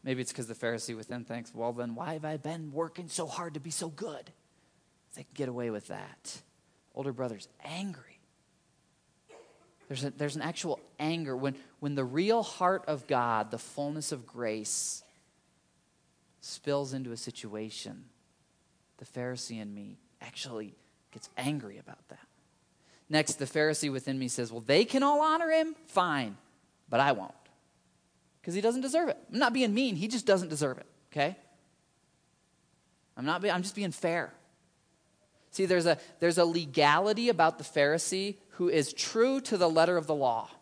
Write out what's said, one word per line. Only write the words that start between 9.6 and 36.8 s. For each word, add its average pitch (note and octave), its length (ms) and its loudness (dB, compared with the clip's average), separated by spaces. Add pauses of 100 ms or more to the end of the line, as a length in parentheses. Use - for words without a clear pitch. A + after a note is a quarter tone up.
There's C3+ 160 -6
a, C#3 60 -2
there's D3 260 -2
an D3 60 -4
actual D#3+ 380 -2 (180)
anger. D#3 380 -2
When, C3+ 180 -2 (260)
when C#3+ 140 -2
the C3+ 100 0
real F#3+ 380 2
heart F#3 440 0
of D3 200 -4
God, A#2 440 2
the A#2+ 80 -6
fullness D3 540 -6
of A#2+ 140 -8
grace, A2 760 -4 (1400)
spills C#3+ 540 -4
into B2+ 180 -6
a A2+ 40 -10
situation, G#2+ 920 -12 (920)
the B2+ 60 -18
Pharisee B2 560 -8
in G#2 140 -10
me G2+ 240 -16 (220)
actually A2 560 -10 (340)
gets - 280 -18
angry B2+ 400 -6
about - 300 -20
that. - 200 -20 (800)
Next, D3+ 280 2
the C3+ 100 -6
Pharisee D3+ 440 2
within C3+ 280 -4
me B2+ 100 -4
says, A#2+ 240 -4
"Well, A#2 80 -8
they C#3+ 240 6
can C4 180 2
all D4 200 4
honor D#4+ 280 2
him, D#4+ 240 4 (120)
fine, C#3+ 500 0 (500)
but A#2+ 140 2
I C#3 120 6
won't, F#2+ 220 -4 (1080)
'cause E3+ 100 -6
he F#3+ 80 -2
doesn't A#3+ 220 2
deserve D4 260 2
it." - 100 -2 (140)
I'm A3 60 -2
not A#3+ 160 4
being B3 180 4
mean. A#3 240 2
He F3+ 100 -2
just A#3 200 -2
doesn't F#3 240 6
deserve C#3+ 260 0
it, - 100 -16 (240)
okay? D3+ 280 0 (1800)
I'm B2 80 -6
not E3+ 160 0
be-, G3 100 2
I'm F3+ 120 2
just F#3+ 120 -6
being G3 160 -2
fair. E3 440 -2 (1160)
See, G3 140 0
there's F3 220 4
a, D#3+ 120 4 (220)
there's E3+ 160 4
a F3 80 8
legality E3+ 840 4